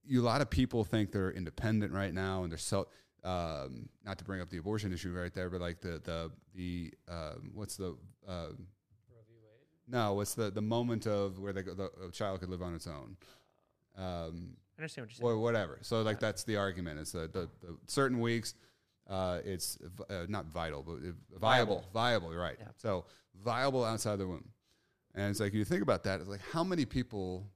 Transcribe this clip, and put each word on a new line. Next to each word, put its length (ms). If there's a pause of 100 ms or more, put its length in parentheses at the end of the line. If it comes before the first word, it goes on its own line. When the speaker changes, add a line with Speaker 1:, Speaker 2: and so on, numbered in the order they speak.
Speaker 1:
you, 160
a 20
lot 180
of 80
people 360
think 260
they're 200
independent 600
right 220
now, 300
and 80
they're 80
so, 280 (380)
um, 640 (160)
not 140
to 80
bring 160
up 80
the 80
abortion 340
issue 220
right 200
there, 160
but, 120
like, 180
the, 240
the, 280 (220)
the, 400 (160)
um, 440
what's 240
the, 180 (320)
uh, 220 (600)
Speaker 2:
Roe 180
v. 140
Wade? 260 (200)
Speaker 1:
no, 280
what's 180
the, 180
the 100
moment 460
of 320
where 140
they 100
go, 100
the, 160 (160)
a 60
child 300
could 80
live 120
on 140
its 100
own? 300 (800)
Um, 640 (200)
Speaker 3:
I 40
understand 260
what 100
you're 120
saying. 80
Speaker 1:
or 20
whatever. 440
So, 180
like, 160
Speaker 3:
Yeah. 100
Speaker 1:
that's 160
the 140
argument. 420
It's 140
the, 180
the, 180 (120)
the 160 (100)
certain 320
weeks, 360 (540)
uh, 360
it's 360
v-, 220 (100)
uh, 140
not 200
vital, 360
but, 120
uh, 160 (280)
viable. 0
Speaker 3:
Viable. 540
Speaker 1:
Viable, 400
you're 80
right. 180
Speaker 3:
Yeah. 160
Speaker 1:
So 300 (360)
viable 440
outside 320
the 100
womb. 220 (680)
And 140
it's 100
like, 140
you 100
think 180
about 220
that, 160
it's 100
like, 120 (100)
how 140
many 180
people 720